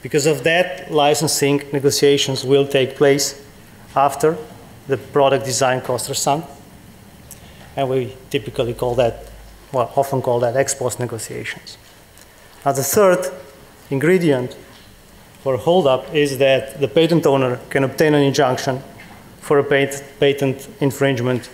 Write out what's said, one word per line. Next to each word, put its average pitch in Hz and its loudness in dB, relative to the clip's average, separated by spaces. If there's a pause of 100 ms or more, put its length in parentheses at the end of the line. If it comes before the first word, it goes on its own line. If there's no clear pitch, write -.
Because 139 0
of 143 0
that, 175 -2
licensing 143 2 (100)
negotiations 139 2
will 139 4
take 131 0
place 143 2 (540)
after 147 2 (520)
the 135 0
product 135 0
design 127 0
costs 123 -6
are 139 -6
sunk, 151 -2 (1300)
and 139 -2
we 127 -4 (140)
typically 117 -4
call 123 -4
that, 117 0 (420)
well, 123 -2
often - 0
call 120 0
that 120 -2
ex 135 -2
post 123 -6
negotiations. 120 -10 (880)
Now, 139 2
the 131 -2
third 185 2 (600)
ingredient 143 0 (840)
for 131 -2
hold-up 160 2
is 139 0
that 135 0
the 135 -2
patent 160 2
owner 131 2 (100)
can 135 0
obtain 151 0
an 147 4
injunction 131 0 (580)
for 147 2
a 139 2
pat-, 139 0 (160)
patent 139 0 (120)
infringement 127 -2